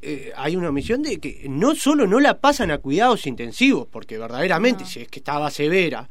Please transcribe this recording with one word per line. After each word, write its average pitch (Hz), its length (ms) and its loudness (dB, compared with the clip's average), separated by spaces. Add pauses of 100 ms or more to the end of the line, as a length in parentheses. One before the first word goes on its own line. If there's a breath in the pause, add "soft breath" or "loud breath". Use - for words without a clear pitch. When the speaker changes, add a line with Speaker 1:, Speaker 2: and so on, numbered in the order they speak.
Speaker 1:
eh, 139 340 -10
hay 156 200 -2
una 175 140 -2
omisión 143 300 -2
de 233 200 -4
que - 280 -10
no 196 280 2
solo 277 320 4
no 202 100 4
la 277 220 4
pasan 269 320 2
a 143 60 -2
cuidados 190 500 2
intensivos, 120 640 0
porque 110 280 -12
verdaderamente, 170 640 0
Speaker 2:
No. 180 80 -12
Speaker 1:
si - 100 -12
es 120 80 -14
que - 120 -14
estaba 147 300 -2
severa, 151 520 0
¿no? - 80 -14